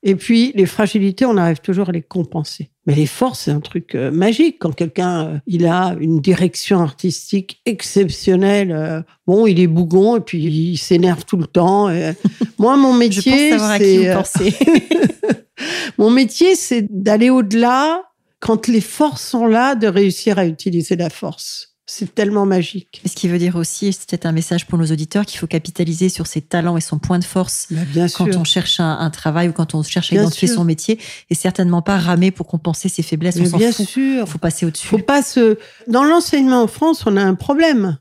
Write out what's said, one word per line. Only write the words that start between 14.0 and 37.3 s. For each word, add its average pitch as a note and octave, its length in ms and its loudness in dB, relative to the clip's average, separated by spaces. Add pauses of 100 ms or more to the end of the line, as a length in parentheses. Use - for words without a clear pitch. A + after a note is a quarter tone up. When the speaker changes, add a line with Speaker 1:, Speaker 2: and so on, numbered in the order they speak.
Speaker 1:
euh, F3+ 120 2
Speaker 2:
pensez. F#3+ 400 0 (680)
Speaker 1:
<laughs> D#4+ 760 -6
mon G#3+ 120 4
métier, C4+ 460 4
c'est A#3 340 -2
d'aller G#3+ 400 2
au-delà, B3+ 720 2 (380)
quand A3 260 0
les A3+ 140 2
forces - 440 -2
sont A#3 200 -2
là, A#3+ 300 2
de A3 120 0
réussir G3 500 0
à F#3+ 80 2
utiliser E3+ 520 -2
la E3+ 120 -4
force. - 600 -14 (160)
C'est - 300 -12
tellement G3+ 300 0
magique. F#3 580 -4
Speaker 2:
Mais F#3+ 60 -4
ce - 60 -12
qui - 120 -4
veut F3 100 0
dire F3 200 -2
aussi, E3+ 300 -6
et G3 40 0
c'est - 180 -10
peut-être - 160 -6
un E3 60 -2
message E3 360 -4
pour F3 120 -2
nos E3 60 0
auditeurs, D#3 400 -2
qu'il - 120 -14
faut E3+ 100 -8
capitaliser E3 600 -4
sur F3 200 -4
ses - 120 -6
talents E3+ 380 -2
et D#3+ 40 -2
son - 160 -6
point F3+ 220 -2
de F3+ 60 -4
force - 440 -6
Speaker 1:
Bah, E3 120 -4 (100)
bien E3+ 160 0
Speaker 2:
quand - 160 -4
Speaker 1:
sûr. F#3 160 0
Speaker 2:
on E3 60 0
cherche - 340 0
un, D#3+ 200 0
un D#3+ 100 -2
travail E3 400 -2
ou - 20 -4
quand D#3+ 240 -4
on D#3 80 0
cherche - 300 -4
à - 20 2
Speaker 1:
Bien G3+ 60 4
Speaker 2:
identifier E3 260 0
Speaker 1:
sûr. A#3+ 80 0
Speaker 2:
son F3 80 0
métier, E3+ 340 0 (320)
et F3 60 0
certainement F3+ 460 0
pas G3 160 0
ramer F3 340 2
pour F3 160 -10
compenser E3+ 400 -4
ses F3 160 -4
faiblesses. E3+ 320 -2
Speaker 1:
Mais F3 120 2
Speaker 2:
On F3 40 0
s'en E3+ 60 0
Speaker 1:
bien A3+ 160 2
Speaker 2:
fout. G#3+ 120 -2
Speaker 1:
sûr. C4 440 -2
Speaker 2:
Faut D3+ 80 -10
passer E3 280 -2
au-dessus. - 220 -6
Speaker 1:
Faut G#3+ 100 0
pas C#4+ 240 2
se... A3+ 360 2 (320)
Dans B3 160 4
l'enseignement C#4 580 4
en G#3+ 40 2
France, - 380 0
on G3+ 120 2
a G3 40 2
un F#3+ 140 2